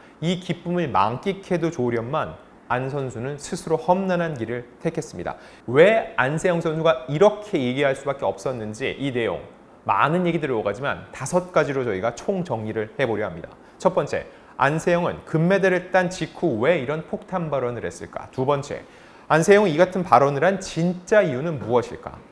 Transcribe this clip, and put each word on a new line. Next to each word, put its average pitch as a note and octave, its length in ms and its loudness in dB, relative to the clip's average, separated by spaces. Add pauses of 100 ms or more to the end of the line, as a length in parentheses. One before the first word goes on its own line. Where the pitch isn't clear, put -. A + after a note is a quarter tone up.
(220)
이 F3 180 0
기쁨을 F3 480 -4
만끽해도 D#3 840 0
좋으련만 A#2+ 760 -4 (240)
안 B2+ 160 -2
선수는 C3+ 480 -6
스스로 E3 400 -4
험난한 F3+ 580 0
길을 A#2+ 300 -6 (160)
택했습니다. F#2+ 540 -6 (320)
왜 F3+ 500 6
안세영 D#3+ 440 0
선수가 D#3+ 480 0
이렇게 F3 520 2
얘기할 C3+ 360 2
수밖에 - 280 -4
없었는지 A2 720 -4
이 C3+ 160 -4
내용 G#2+ 280 -2 (420)
많은 C#3 460 2
얘기들이 D#3 240 -2
오가지만 G#2 580 -4
다섯 F3 400 -4
가지로 C#3 320 0
저희가 A2 320 -2
총정리를 A2+ 840 -6
해보려 G#2+ 260 -2
합니다. E2+ 220 -10 (300)
첫 F3+ 140 2
번째, C#3+ 320 -2 (320)
안세영은 D#3+ 680 0
금메달을 F3+ 680 2
딴 F3+ 200 2
직후 D3 500 -4
왜 D#3+ 180 4
이런 D3 300 -4
폭탄 F3+ 420 -6
발언을 A#2+ 340 -4
했을까? - 460 -10
두 C3 160 -2
번째, - 380 -2 (420)
안세영이 E3+ 480 6
이 - 20 -2
같은 F3+ 280 2
발언을 C#3 400 6
한 F#3+ 160 2
진짜 F3+ 600 0
이유는 D3+ 360 -2
무엇일까? A2 640 -2 (120)